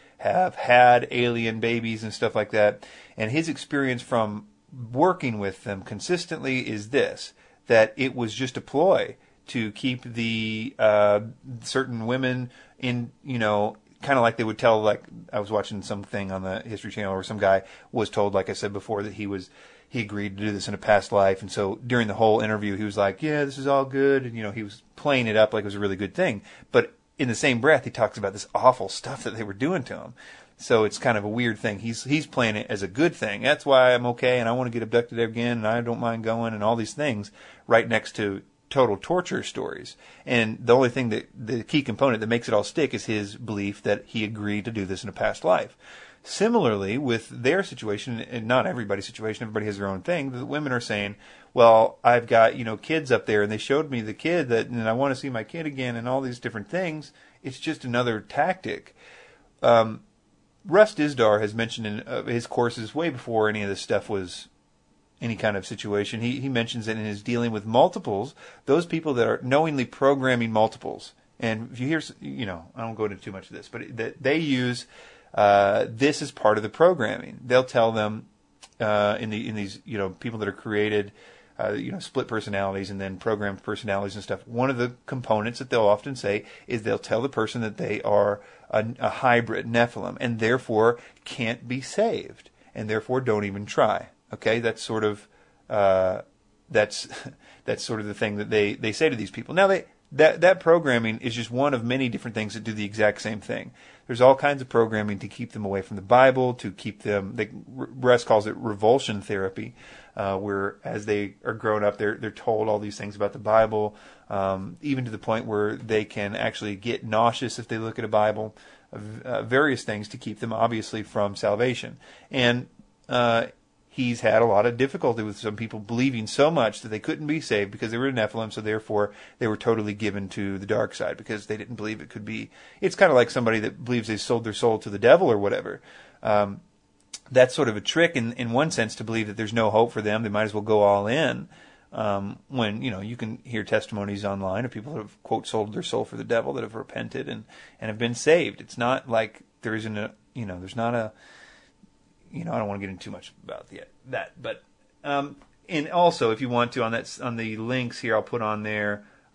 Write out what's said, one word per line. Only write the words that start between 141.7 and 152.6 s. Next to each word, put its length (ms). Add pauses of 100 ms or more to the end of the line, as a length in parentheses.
Um, 460 (100)
when, 320
you 100
know, 80
you 160
can 300
hear 180
testimonies 640
online 400
of 60
people 240
that 40
have, 240
quote, 240
sold 260
their 100
soul 200
for 140
the 80
devil 260
that 120
have 120
repented 540
and, 160 (340)
and 80
have 100
been 160
saved. 460
It's 180
not 300
like 360 (180)
there 120
isn't 240
a, 140 (220)
you 120
know, 140
there's 160
not 180
a, 200 (1200)
you 120
know, 80
I 60
don't 100